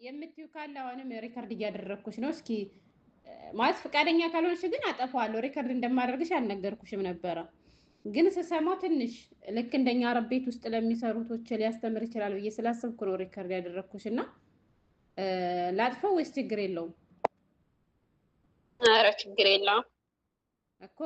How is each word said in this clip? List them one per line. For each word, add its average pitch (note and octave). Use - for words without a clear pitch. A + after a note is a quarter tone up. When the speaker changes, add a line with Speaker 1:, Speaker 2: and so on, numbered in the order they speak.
Speaker 1:
የምትይው D4+
ካለ D4+
አሁንም C4
ሪከርድ A#3
እያደረግኩሽ G3+
ነው። C4+
እስኪ -
ማለት B3
ፈቃደኛ E4
ካልሆንሽ E4+
ግን B4+
አጠፋዋለሁ። B3
ሪከርድ C4+
እንደማደርግሽ B3+
አልነገርኩሽም G3+
ነበረ፣ F3
ግን B3+
ስሰማው E4+
ትንሽ D4
ልክ A#3
እንደኛ B3
አረብ A#3+
ቤት B3+
ውስጥ A#3+
ለሚሰሩቶች A3+
ሊያስተምር A3+
ይችላል G#3+
ብዬ G3+
ስላሰብኩ A#3
ነው F#3
ሪከርድ F#3
ያደረግኩሽ። F3+
እና፣ A#3
እ፣ F#3+
ላጥፈው B3+
ወይስ E4
ችግር G#3+
የለውም? E3+
Speaker 2:
ኧረ A3+
ችግር G3+
የለውም። G3
Speaker 1:
እኮ -